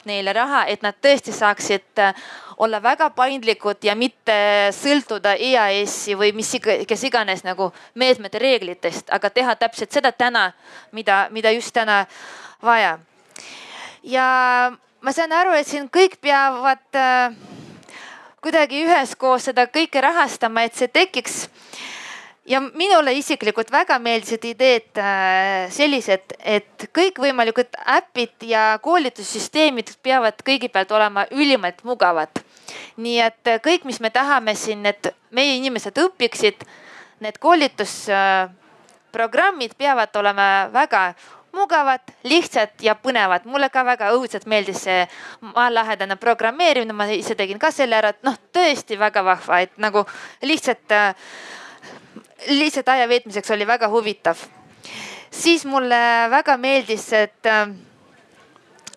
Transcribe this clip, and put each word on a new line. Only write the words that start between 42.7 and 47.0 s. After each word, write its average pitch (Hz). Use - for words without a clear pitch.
ja 214
põnevad. 202
Mulle 269
ka 262
väga 233
õudselt 233
meeldis 196
see 185
maalähedane 220
programmeerimine, 233
ma 208